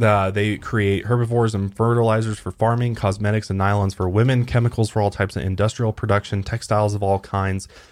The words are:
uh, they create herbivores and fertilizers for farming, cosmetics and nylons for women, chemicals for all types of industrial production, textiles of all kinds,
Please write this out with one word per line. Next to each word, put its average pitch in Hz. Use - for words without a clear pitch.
uh, 101
they 104
create 98
herbivores 117
and 98
fertilizers 113
for 101
farming, 117
cosmetics 107
and 98
nylons 98
for 92
women, 123
chemicals 120
for 110
all 101
types 95
of 69
industrial 104
production, 101
textiles 107
of 104
all 98
kinds, 95